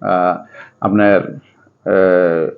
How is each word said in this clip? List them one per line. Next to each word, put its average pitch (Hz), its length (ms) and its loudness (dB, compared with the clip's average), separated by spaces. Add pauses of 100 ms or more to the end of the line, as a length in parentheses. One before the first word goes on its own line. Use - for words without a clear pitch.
আহ, 90 440 -2 (360)
আপনার, 101 400 2
আহ, 90 1400 -2